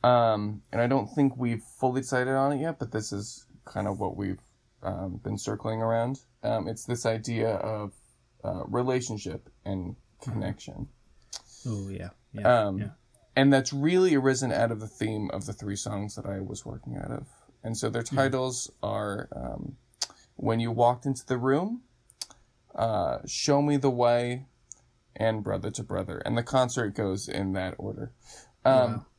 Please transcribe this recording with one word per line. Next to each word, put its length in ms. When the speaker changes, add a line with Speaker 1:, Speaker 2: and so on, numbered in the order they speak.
Speaker 1:
Um, 640
and 100
I 60
don't 220
think 280
we've 260
fully 220
decided 320
on 180
it 80
yet, 180
but 140
this 200
is 340
kind 240
of 100
what 180
we've, 220
um, 420
been 140
circling 440
around. 380
Um, 240
it's 160
this 220
idea 500
of, 380
uh, 220
relationship 840
and 320
Speaker 2:
Mm-hmm. 100
Speaker 1:
connection. 560
Speaker 2:
Oh, 240
yeah. 180
Yeah, 360
Speaker 1:
Um, 100
Speaker 2:
yeah. 100
Speaker 1:
and 160
that's 180
really 440
arisen 360
out 220
of 80
the 80
theme 420
of 140
the 80
three 240
songs 380
that 100
I 160
was 240
working 320
out 140
of. 160
And 140
so 140
their 120
Speaker 2:
Mm-hmm. 140
Speaker 1:
titles 540
are, 540
um, 400
When 220
You 140
Walked 320
Into 220
the 100
Room, 460
uh, 520
Show 340
Me 160
the 140
Way, 560
and 300
Brother 280
to 100
Brother. 420
And 120
the 60
concert 520
goes 340
in 240
that 240
order. 360
Um, 100
Speaker 2:
Wow. 120